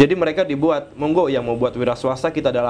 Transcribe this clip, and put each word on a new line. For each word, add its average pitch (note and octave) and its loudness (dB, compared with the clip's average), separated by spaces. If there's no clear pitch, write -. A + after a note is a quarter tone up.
Jadi D3+ 6
mereka E3 0
dibuat, D3 -2
"Monggo D#3 0
yang B2+ -2
mau A#2 -4
buat A#2+ -2
wira B2 0
swasta, C3 -2
kita D3 -2
ada B2 -2